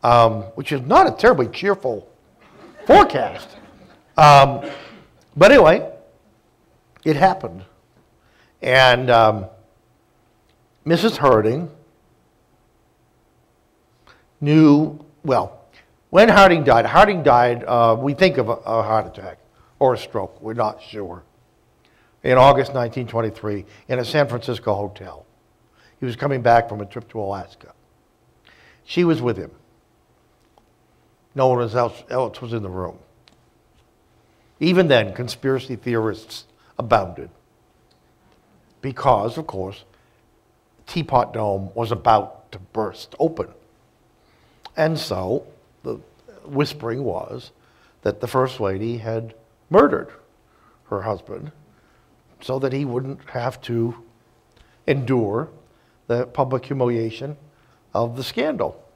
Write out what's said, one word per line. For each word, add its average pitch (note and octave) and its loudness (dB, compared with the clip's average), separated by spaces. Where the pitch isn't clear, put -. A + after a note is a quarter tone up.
um, A#2 4
which - -8
is C#3 -4
not C#4 4
a C4 0
terribly A#3 2
cheerful F3 -6
forecast. - 2
Um, C#3 8
but F3+ 8
anyway, F#3 6
it D#3 2
happened. C#3+ 0
And, B2+ 4
um, A2 4
Missus E3 0
Harding C3 2
knew, D3+ 4
well, A#2 -4
when G#3 6
Harding F#3 6
died, A#2+ 4
Harding F3+ 4
died, A#2+ 2
uh, A#2 2
we C3+ -4
think F#3 2
of A#2 -2
a, A#2 -2
a A2 -4
heart G#2+ -2
attack F#2+ -18
or C3 2
a A2 -8
stroke, - -12
we're A2 -12
not G#2+ -6
sure, F2+ -16
in B2+ 2
August C3 4
nineteen B2 -6
twenty-three G#2+ -8
in B2 -4
a A#2+ -4
San C#3+ 0
Francisco A#2 -6
hotel. G2 -12
He C3+ -8
was A#2+ -8
coming C#3 -2
back A#2 4
from G#2 -12
a G2+ -12
trip - -16
to A2+ -12
Alaska. G2 -12
She F3 -2
was D3+ 0
with A#2+ -4
him. F2+ -14
No C3+ 0
one B2 0
else, B2 -4
else B2 -6
was A2+ -12
in A2+ -8
the F#2+ -12
room. F2+ -10
Even F3 0
then, A2 2
conspiracy B2+ -6
theorists A2 -6
abounded G2+ -2
because, A#2+ -2
of D#3 -12
course, G2 -12
Teapot C3+ -4
Dome G2 -6
was A2+ -6
about - -2
to G2 -20
burst - -10
open. D#3+ -4
And D#3+ -2
so F#2+ -6
the A2 -12
whispering C#3 -6
was - -10
that G#2 -6
the A#2+ -10
First C3 -4
Lady G#2+ -6
had A2+ -10
murdered - 0
her G2+ -8
husband A2 -10
so C3 -8
that C3+ -4
he C#3 -6
wouldn't B2+ -10
have B2 -10
to A#2 -6
endure B2 -2
the A#2+ -4
public C3 -6
humiliation B2 -6
of A#2 -4
the C3 -10
scandal. C4+ -8